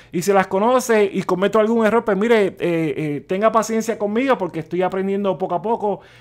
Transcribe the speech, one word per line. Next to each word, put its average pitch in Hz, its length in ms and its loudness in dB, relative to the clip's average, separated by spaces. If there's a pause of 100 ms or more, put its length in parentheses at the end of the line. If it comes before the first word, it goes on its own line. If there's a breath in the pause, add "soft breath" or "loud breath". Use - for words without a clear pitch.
(120)
Y 175 100 -2
si 196 120 0
las 196 140 4
conoce 220 640 2
y 180 120 -4
cometo 190 380 0
algún 226 240 2
error, 214 180 2
pues 202 140 0
mire, 214 300 4
eh, - 120 -6
eh, 156 640 -2
tenga 208 280 0
paciencia 220 440 0
conmigo 220 400 0
porque 175 220 -6
estoy 175 220 -4
aprendiendo 190 560 -2
poco 175 180 -4
a 165 60 -2
poco 208 400 -2 (200 loud breath)